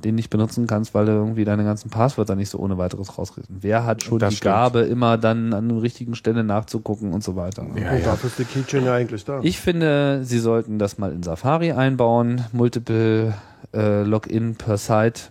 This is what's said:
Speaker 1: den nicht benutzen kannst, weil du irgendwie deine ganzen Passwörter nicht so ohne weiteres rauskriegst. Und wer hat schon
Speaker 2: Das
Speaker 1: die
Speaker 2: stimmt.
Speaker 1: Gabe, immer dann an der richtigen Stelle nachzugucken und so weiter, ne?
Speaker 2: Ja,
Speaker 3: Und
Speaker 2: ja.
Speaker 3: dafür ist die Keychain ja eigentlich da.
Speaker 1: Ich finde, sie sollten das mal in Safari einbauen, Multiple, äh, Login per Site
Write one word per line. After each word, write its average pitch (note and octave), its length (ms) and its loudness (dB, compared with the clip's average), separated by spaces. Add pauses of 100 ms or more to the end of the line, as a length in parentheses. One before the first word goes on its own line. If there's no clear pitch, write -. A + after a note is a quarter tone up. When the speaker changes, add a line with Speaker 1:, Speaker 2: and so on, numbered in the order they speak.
Speaker 1:
den A2 100 0
nicht A2+ 140 -2
benutzen A2+ 380 0
kannst, A2 280 -2
weil G#2+ 120 4
du G#2+ 60 4
irgendwie G#2+ 340 0
deine G#2 180 2
ganzen G#2+ 240 -2
Passwörter A2 480 0
nicht G2 140 -4
so - 80 -8
ohne G2 180 -4
weiteres F#2+ 400 -6
rauskriegst. - 320 -10
Und F#2+ 140 -14
wer A2 240 0
hat A2+ 160 0
schon A#2 160 0
Speaker 2:
Das G#2 100 4
Speaker 1:
die G2+ 80 0
Speaker 2:
stimmt. G2+ 180 2
Speaker 1:
Gabe, A#2+ 260 4
immer A#2 360 4
dann A2+ 380 2
an A2+ 160 0
der A2+ 100 0
richtigen A#2 340 -4
Stelle A2+ 300 0
nachzugucken G#2+ 720 -2
und G#2+ 100 -4
so F#2 100 -6
weiter, F#2 280 -6
ne? - 180 -8
Speaker 2:
Ja, F#2+ 120 -2
Speaker 3:
Und B2+ 80 2
Speaker 2:
ja. - 40 0
Speaker 3:
dafür A2+ 240 0
ist - 100 -8
die B2+ 60 -2
Keychain C3 400 -2
ja B2+ 100 2
eigentlich A2+ 300 -2
da. C#3 180 -6
Speaker 1:
Ich F3 160 0
finde, C#3+ 640 2
sie A#2+ 160 0
sollten A2+ 400 0
das G2+ 200 -2
mal F#2+ 140 -2
in F2 100 -6
Safari C#3+ 500 0
einbauen, B2 800 2
Multiple, A2+ 800 2 (400)
äh, G#2 300 2
Login A2+ 540 -2
per G#2+ 200 -2
Site A2 540 2